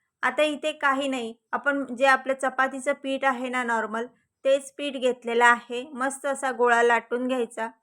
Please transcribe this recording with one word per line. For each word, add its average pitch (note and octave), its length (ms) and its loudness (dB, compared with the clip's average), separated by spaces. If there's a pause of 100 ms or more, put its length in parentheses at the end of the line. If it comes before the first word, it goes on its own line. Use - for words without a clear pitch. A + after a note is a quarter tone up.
(220)
आता C#4 200 2
इथे D4+ 300 0
काही C#4+ 360 0
नाही, A#3 260 -6 (180)
आपण C4+ 440 -2
जे C4 100 2
आपलं C4 280 4
चपातीचं C4 580 -2
पीठ C4+ 320 -4
आहे B3+ 240 0
ना B3+ 140 -4
नॉर्मल, A3+ 440 -2 (380)
तेच C4+ 280 2
पीठ C#4+ 220 -6
घेतलेलं A#3+ 500 0
आहे. A#3+ 480 2
मस्त C4 340 -6
असा C4+ 260 -2
गोळा A#3+ 300 4
लाटून A#3+ 460 0
घ्यायचा. A#3 400 -4 (140)